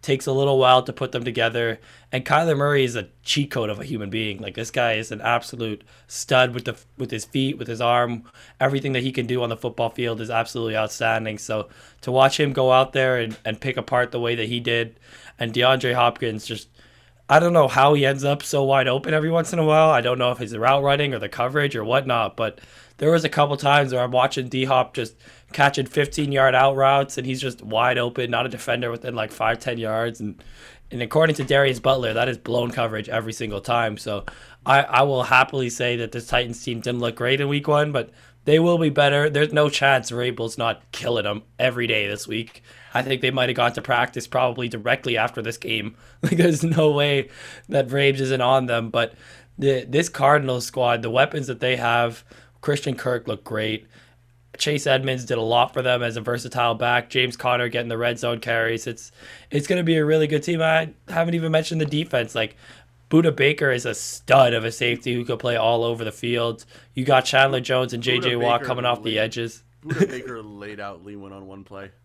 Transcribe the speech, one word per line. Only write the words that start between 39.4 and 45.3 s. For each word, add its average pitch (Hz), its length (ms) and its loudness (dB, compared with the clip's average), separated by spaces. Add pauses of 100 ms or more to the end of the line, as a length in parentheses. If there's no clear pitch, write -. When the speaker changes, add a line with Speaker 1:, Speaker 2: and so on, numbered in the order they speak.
Speaker 1:
no 151 160 4
chance 139 420 2
Vrabel's 120 460 -4
not 117 340 -4
killing 120 320 -2
them 104 200 -6 (160)
every 120 280 0
day 110 200 -2
this 104 200 -10
week. 113 340 -10 (320)
I 123 80 0
think 135 200 -2
they 123 100 0
might 127 180 0
have 127 60 -2
gone 120 180 2
to - 80 -8
practice 123 460 -2
probably 123 420 -2
directly 120 480 -2
after 113 240 -2